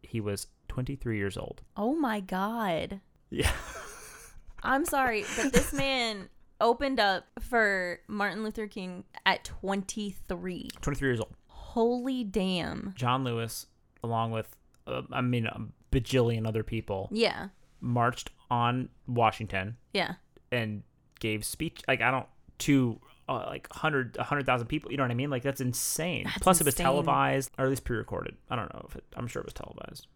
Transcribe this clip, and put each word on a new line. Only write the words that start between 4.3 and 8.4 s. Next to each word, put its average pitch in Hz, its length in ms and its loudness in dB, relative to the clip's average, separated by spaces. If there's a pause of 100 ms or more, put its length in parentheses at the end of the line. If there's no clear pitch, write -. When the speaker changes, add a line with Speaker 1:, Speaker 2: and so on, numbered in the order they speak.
Speaker 2:
I'm 269 220 4
sorry, 247 400 0 (100)
but 254 160 0
this - 220 4
man 254 560 0 (320)
opened 240 380 4
up 196 260 4 (140)
for 196 680 2
Martin 208 360 -2